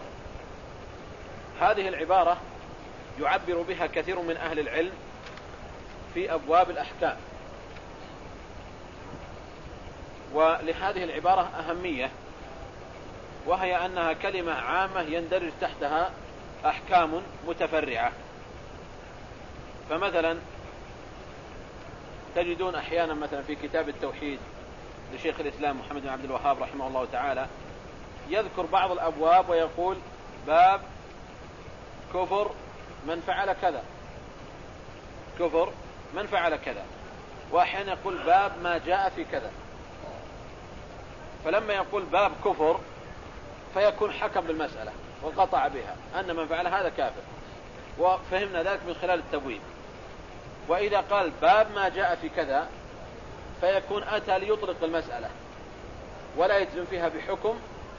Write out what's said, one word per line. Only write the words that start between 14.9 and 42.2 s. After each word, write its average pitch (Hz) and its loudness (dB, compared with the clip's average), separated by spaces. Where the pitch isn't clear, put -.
يندرج 170 0
تحتها 156 0
أحكام 170 6
متفرعة. 151 2
فمثلًا 165 4
تجدون 175 2
أحيانًا 160 2
مثلًا 147 -2
في 147 -4
كتاب 151 0
التوحيد 143 -4
لشيخ 156 -2
الإسلام 143 -2
محمد 143 -8
بن 139 -6
عبد 131 -4
الوهاب 135 2
رحمه 135 -4
الله 131 0
تعالى 131 0
يذكر 185 0
بعض 185 4
الأبواب 170 6
ويقول: 165 4
"باب 180 10
كفر 190 2
من 170 -2
فعل 190 2
كذا، 160 2
كفر 170 4
من 202 -4
فعل 170 4
كذا"، 113 -6
وأحيانًا 185 4
يقول: 185 -2
"باب 190 8
ما 175 2
جاء 185 2
في 165 -4
كذا". 120 -2
فلما 208 4
يقول: 196 0
"باب 180 6